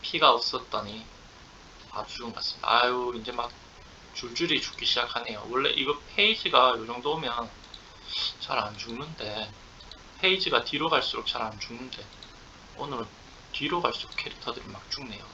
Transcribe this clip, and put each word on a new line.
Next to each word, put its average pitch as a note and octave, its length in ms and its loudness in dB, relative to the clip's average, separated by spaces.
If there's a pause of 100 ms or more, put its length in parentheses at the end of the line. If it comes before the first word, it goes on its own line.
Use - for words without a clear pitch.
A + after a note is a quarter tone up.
피가 D#3 280 6
없었더니 A2+ 760 0 (800)
바로 - 180 -6
죽은 A#2 280 -10
것 - 60 -10
같습니다. - 300 -2
아유, B2 480 6
이제 A2+ 140 -8
막 A#2+ 180 -4 (640)
줄줄이 C3+ 480 0
죽기 - 240 -6
시작하네요. A#2+ 640 0
원래 C3 220 2
이거 C#3 280 2 (160)
페이지가 D3 640 6
요 A2+ 100 -6
정도 B2 280 -2
오면 A#2+ 340 -4 (920)
잘 C3 180 -2
안 G#2 180 -2
죽는데, A2 760 -8 (680)
페이지가 F#3 440 4
뒤로 D#3 260 0
갈수록 B2 360 2
잘 A#2+ 140 -2
안 G#2+ 180 -4
죽는데, A#2 460 -10 (720)
오늘은 B2+ 300 -6 (460)
뒤로 D3+ 280 0
갈수록 - 360 0
캐릭터들이 - 500 -6
막 G2+ 240 -12
죽네요. A2 440 -8